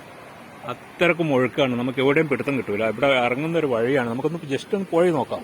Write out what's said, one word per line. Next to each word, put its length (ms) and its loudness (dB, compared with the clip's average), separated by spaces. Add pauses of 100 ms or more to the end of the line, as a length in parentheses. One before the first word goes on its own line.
(720)
അത്രക്കും 640 0
ഒഴുക്കാണ്. 440 2
നമുക്ക് 220 -2
എവിടെയും 300 4
പിടുത്തം 260 -2
കിട്ടൂല. 360 -2
ഇവിടെ 140 0 (180)
ഇറങ്ങുന്ന 360 -2
ഒരു 120 0
വഴിയാണ്. 380 2
നമുക്കൊന്ന് 400 -4
just 240 -4
ഒന്ന് 180 -4
പോയി 220 4
നോക്കാം. 280 -2